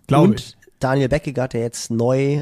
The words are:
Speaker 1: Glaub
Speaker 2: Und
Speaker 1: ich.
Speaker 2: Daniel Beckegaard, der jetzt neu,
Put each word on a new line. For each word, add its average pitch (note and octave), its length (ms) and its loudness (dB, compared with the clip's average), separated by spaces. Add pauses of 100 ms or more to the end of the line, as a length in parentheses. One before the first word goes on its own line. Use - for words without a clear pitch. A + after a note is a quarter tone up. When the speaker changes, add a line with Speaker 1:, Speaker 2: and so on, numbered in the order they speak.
Speaker 1:
Glaub E3+ 160 4
Speaker 2:
Und G#3 160 4
Speaker 1:
ich. - 180 -16 (220)
Speaker 2:
Daniel C3+ 300 0
Beckegaard, C3 440 -4
der A#2 80 -2
jetzt - 300 -8
neu, C3+ 500 0